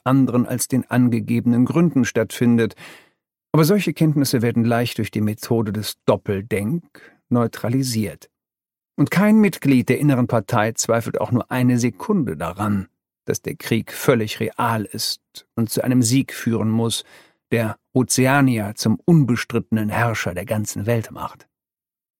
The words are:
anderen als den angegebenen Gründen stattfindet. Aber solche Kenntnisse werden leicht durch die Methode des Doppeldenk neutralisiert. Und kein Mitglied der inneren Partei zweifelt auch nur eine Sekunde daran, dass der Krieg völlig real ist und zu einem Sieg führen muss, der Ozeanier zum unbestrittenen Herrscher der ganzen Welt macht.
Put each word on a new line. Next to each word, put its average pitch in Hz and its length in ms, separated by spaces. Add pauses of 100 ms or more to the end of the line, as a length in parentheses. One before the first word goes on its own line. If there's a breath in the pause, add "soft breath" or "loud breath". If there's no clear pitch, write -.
anderen 123 400
als 123 220
den 123 220
angegebenen 117 760
Gründen 143 400
stattfindet. 117 720 (760 loud breath)
Aber 156 140
solche 175 280
Kenntnisse 143 480
werden 117 220
leicht 120 360
durch 110 120
die 110 100
Methode 107 520
des 104 320
Doppeldenk 104 800 (440 loud breath)
neutralisiert. 117 1000 (640)
Und - 160
kein 214 280
Mitglied 139 500
der 123 100
inneren 127 280
Partei 113 460
zweifelt - 460
auch - 120
nur 123 200
eine 123 280
Sekunde 120 580
daran, 98 500 (380)
dass - 160
der - 140
Krieg - 360
völlig 110 480
real 113 460
ist - 720
und 113 140
zu - 140
einem 127 180
Sieg 123 320
führen 110 360
muss, 113 340 (480 soft breath)
der 113 260 (160)
Ozeanier 127 800
zum - 280
unbestrittenen 113 840
Herrscher 110 440
der 87 120
ganzen 107 400
Welt 117 260
macht. - 360 (720)